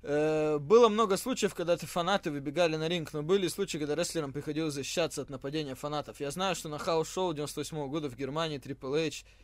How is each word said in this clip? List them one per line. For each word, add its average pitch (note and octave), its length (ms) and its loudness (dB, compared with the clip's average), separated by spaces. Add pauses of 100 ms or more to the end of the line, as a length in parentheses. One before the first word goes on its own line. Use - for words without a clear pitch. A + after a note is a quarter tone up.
Э, D3+ 560 0
было G#3+ 300 10
много G#3 300 4
случаев, A3 360 -2
когда F3 220 2
т-, E3 100 -8
фанаты F3+ 440 0
выбегали D3 460 0
на D#3 120 -2
ринг, E3+ 240 -2
но D3+ 100 -4
были F3+ 260 2
случаи, F#3+ 300 -4
когда D3 180 0
рестлерам D#3+ 360 -2
приходилось D3+ 420 -2
защищаться D3 480 -2
от B2 60 -8
нападения C#3 460 -6
фанатов. D3 460 -6
Я C#3+ 100 -4
знаю, F#3 240 -2
что D#3+ 160 -8
на D3 80 -6
хаус-шоу E3+ 560 0
девяносто D3 260 -6
восьмого D3 280 -6
года D3 200 -4
в A#2+ 80 -10
Германии C#3+ 420 -4
Triple C3+ 500 -2
H - 160 -8 (180)